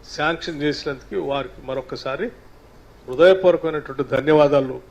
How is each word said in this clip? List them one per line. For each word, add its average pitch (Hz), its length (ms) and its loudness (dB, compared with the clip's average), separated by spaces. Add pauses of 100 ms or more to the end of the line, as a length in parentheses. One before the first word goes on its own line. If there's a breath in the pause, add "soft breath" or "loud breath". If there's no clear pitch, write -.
(140)
శాంక్షన్ 156 520 -4
చేసినందుకు 147 640 -6
వారికి 135 280 -8 (120)
మరొకసారి 135 560 -8 (800)
హృదయపూర్వకమైనటువంటి 160 960 2 (100)
ధన్యవాదాలు. 139 600 2 (120)